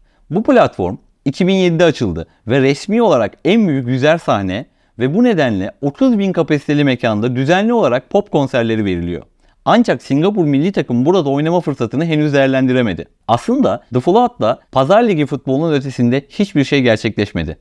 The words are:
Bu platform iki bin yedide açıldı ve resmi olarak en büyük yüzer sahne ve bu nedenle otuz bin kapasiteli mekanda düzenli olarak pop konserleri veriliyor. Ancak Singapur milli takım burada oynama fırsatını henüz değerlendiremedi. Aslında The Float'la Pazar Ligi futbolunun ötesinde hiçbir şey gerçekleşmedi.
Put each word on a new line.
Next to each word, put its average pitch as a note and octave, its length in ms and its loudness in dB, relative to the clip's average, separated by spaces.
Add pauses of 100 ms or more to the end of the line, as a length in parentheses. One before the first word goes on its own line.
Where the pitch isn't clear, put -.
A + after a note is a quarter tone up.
(300)
Bu F3+ 120 -2
platform C#3 540 2 (280)
iki D#3 220 -2
bin F#3+ 80 2
yedide F3 300 2
açıldı F#2+ 420 -2 (200)
ve B2+ 140 0
resmi C#3+ 420 0
olarak B2+ 320 0 (100)
en G#3 240 2
büyük C3+ 200 -2
yüzer C3+ 300 2
sahne G#2 480 -4 (320)
ve B2+ 160 -2
bu A#3+ 100 2
nedenle C3 560 0
otuz A3 380 0
bin G3 140 -2
kapasiteli D3 520 0
mekanda A#2+ 520 0
düzenli F3+ 360 0
olarak C#3 380 0
pop G3+ 200 -2
konserleri A#2 540 0
veriliyor. F2 380 -4 (420)
Ancak F#3 380 2
Singapur F3 420 0
milli D3 280 0
takım C3 340 -2
burada E3+ 220 0
oynama D#3 320 0
fırsatını C3+ 440 -4
henüz D3+ 300 0
değerlendiremedi. B2+ 680 0 (240)
Aslında B2 540 0 (120)
The B2 60 2
Float'la F3 580 0 (140)
Pazar D3+ 300 2
Ligi E3+ 240 0
futbolunun C#3+ 460 -2
ötesinde C3 560 -2
hiçbir D3 360 -2
şey C#3 180 0
gerçekleşmedi. G#2 800 -2